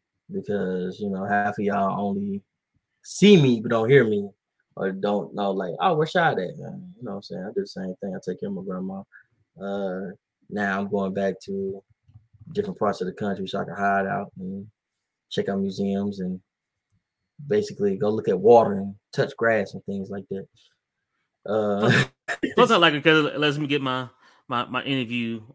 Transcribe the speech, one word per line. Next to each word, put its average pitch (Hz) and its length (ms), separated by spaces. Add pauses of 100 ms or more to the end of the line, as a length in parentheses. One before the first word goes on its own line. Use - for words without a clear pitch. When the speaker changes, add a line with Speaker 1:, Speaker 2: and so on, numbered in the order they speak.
(320)
Speaker 1:
because, 92 640
you 101 120
know, 95 160
half 101 320
of 107 60
y'all 98 360
only 101 420 (600)
see 196 380
me 123 200
but 110 100
don't 113 200
hear 135 180
me, 101 220 (460)
or 95 160
don't 101 420
know, 101 160
like, 95 300
"Oh, 180 160
where 156 100
Shad 156 320
at?" 87 180
Man, 90 400
you 120 80
know 107 80
what 98 40
I'm 101 60
saying? 92 220
I 104 80
do 98 100
the - 40
same 92 340
thing. 98 140
I 95 100
take 90 160
care 101 80
of 98 60
my 92 80
grandma. 95 400 (580)
Uh, 98 520 (360)
now 98 300
I'm 101 100
going 98 240
back 98 220 (120)
to 98 360 (720)
different 95 260
parts 101 220
of 92 80
the 92 40
country 98 360
so 98 120
I 95 40
can 90 100
hide 98 320
out 98 320
and 95 280 (640)
check 101 180
out 98 120
museums 98 600
and 92 200 (1080)
basically 101 480
go 104 140
look 110 180
at 95 100
water 110 360
and 98 200 (180)
touch - 240
grass 110 380
and 95 100
things 98 260
like 98 200
that. 95 160 (1000)
Uh, 107 580 (140)
<laughs> - 80
Speaker 2:
Plus, - 280
plus 233 160
I 220 60
like 170 180
it 143 100
'cause 156 220
it - 140
lets 147 180
me 151 80
get 139 160
my, 127 260 (400)
my, 120 180
my 123 180
interview 117 580 (120)